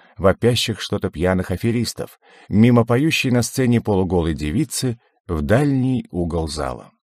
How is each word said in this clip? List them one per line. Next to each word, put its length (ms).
вопящих 640
что-то 280
пьяных 420
аферистов, 680
мимо 360
поющей 460
на 120
сцене 380
полуголой 520
девицы 640
в 160
дальний 680
угол 380
зала. 440